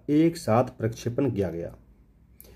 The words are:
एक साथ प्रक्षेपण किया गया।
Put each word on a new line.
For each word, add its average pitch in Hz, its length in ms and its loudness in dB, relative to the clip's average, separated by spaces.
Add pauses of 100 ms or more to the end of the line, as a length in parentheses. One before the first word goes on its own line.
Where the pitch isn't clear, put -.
(100)
एक 165 280 4
साथ 120 400 2
प्रक्षेपण 117 520 -2
किया 95 200 -2
गया। 85 240 -8 (800)